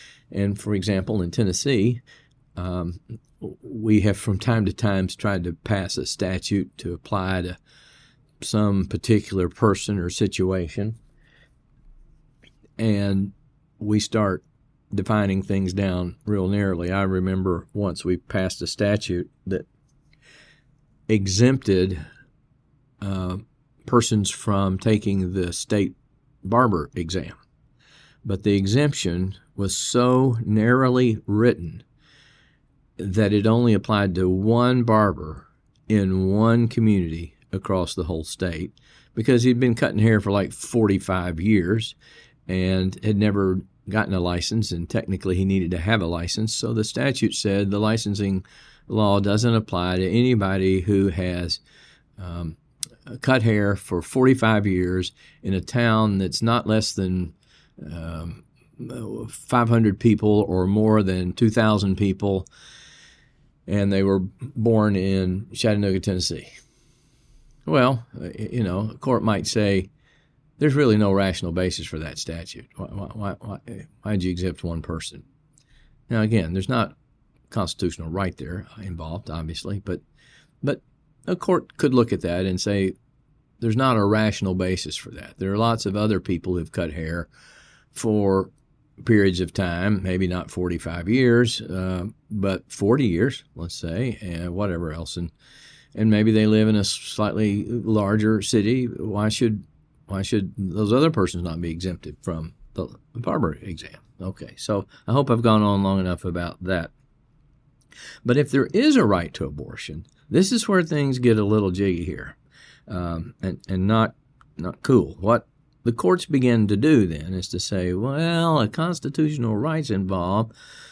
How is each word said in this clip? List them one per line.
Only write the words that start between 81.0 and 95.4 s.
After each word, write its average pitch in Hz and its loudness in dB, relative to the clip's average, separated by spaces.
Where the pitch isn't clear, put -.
a 180 -2
court 180 -2
could 139 2
look 117 4
at 90 -2
that 90 -2
and 92 -2
say, 98 0
"There's 113 -2
not 131 2
a 101 4
rational 104 0
basis 92 -2
for - -14
that." - -18
There 95 -4
are 104 -2
lots 113 0
of 98 -2
other 104 0
people 90 -2
who've 82 -6
cut 85 -4
hair 82 -6
for 101 0
periods 98 4
of 87 -4
time, 92 -2
maybe 92 0
not 90 -6
forty-five 85 -6
years, 120 4
uh, 92 -4
but 98 -4
forty 120 2
years, 98 0
let's 85 -10
say, 101 -6
and 87 -8
whatever 87 -4
else. 82 -10
And, 87 -6